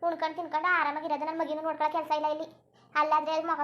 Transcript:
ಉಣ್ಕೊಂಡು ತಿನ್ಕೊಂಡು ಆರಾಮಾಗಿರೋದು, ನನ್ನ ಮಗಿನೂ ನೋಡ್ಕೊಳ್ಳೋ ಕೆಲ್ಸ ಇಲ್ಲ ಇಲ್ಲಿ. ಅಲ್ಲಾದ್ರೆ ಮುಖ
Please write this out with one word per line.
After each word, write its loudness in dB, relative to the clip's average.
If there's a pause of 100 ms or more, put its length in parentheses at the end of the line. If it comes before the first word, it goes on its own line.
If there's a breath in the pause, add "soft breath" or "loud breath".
ಉಣ್ಕೊಂಡು -2
ತಿನ್ಕೊಂಡು 2
ಆರಾಮಾಗಿರೋದು, 0
ನನ್ನ -4
ಮಗಿನೂ -2
ನೋಡ್ಕೊಳ್ಳೋ 0
ಕೆಲ್ಸ -2
ಇಲ್ಲ 0
ಇಲ್ಲಿ. -4 (300 soft breath)
ಅಲ್ಲಾದ್ರೆ 2
ಮುಖ -2